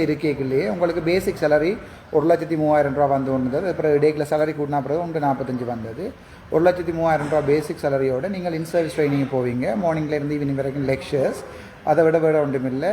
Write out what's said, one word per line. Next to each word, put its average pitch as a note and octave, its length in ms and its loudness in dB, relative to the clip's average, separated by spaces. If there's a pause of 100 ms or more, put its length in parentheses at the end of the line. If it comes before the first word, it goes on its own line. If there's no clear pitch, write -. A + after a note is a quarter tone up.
இருக்கீங்களே, C#3+ 640 0
உங்களுக்கு F3 320 0
பேசிக் F#3 400 0
சேலரி D3+ 300 4 (400)
ஒரு D#3 160 2
லட்சத்தி D#3+ 300 2
மூவாயிரம் D3+ 360 2
ரூபா C#3+ 120 2
வந்து C3+ 260 0
வந்தது. C3 360 0
அப்புறம் D#3 240 0
டேக்கில் D3 400 2
சேலரி D#3 220 2
கூட்டினா C#3+ 280 -2
பிறகு C#3+ 200 -2
உண்டு E3 180 -4
நாற்பத்தஞ்சு C3 460 -2
வந்தது. A#2 380 -8 (480)
ஒரு D#3 120 2
லட்சத்தி F3 300 2
மூவாயிரம் D#3+ 360 0
ரூபா D3+ 120 2
பேசிக் D3+ 420 0
சேலரியோட C3+ 460 0
நீங்கள் F3 240 -4
in D#3+ 120 -4
service D#3+ 300 -2
ட்ரைனிங் C#3+ 360 0
போவீங்க. B2 340 -2 (180)
மார்னிங்ல D#3 360 0
இருந்து D3 160 -4
ஈவினிங் C#3+ 200 -2
வரைக்கும் C3+ 320 -4
லெக்சர்ஸ், C3+ 540 -2 (440)
அதை D#3 180 4
விட D#3+ 160 4
வேற D#3 220 4
ஒன்றும் C3+ 240 -2
இல்லை. C3+ 280 -2